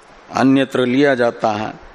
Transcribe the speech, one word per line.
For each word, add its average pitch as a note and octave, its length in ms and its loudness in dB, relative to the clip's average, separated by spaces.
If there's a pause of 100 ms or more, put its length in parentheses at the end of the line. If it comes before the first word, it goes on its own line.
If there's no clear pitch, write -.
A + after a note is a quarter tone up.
(340)
अन्यत्र C3 520 2
लिया C3+ 280 2
जाता A#2+ 360 0
है, G#2+ 240 -6 (200)